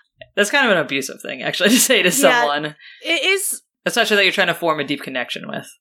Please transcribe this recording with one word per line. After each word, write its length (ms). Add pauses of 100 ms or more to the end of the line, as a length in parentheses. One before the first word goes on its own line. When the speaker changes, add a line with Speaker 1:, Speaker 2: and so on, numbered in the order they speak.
(340)
Speaker 1:
That's 160
kind 160
of 60
an 60
abusive 420
thing, 220
actually, 260
<laughs> 80
to 20
say 240
to 60
Speaker 2:
Yeah, 40
Speaker 1:
someone. 640 (260)
Speaker 2:
it 220
is. 380 (220)
Speaker 1:
Especially 320
that 80
you're 80
trying 140
to 80
form 260
a 40
deep 180
connection 460
with. 180 (140)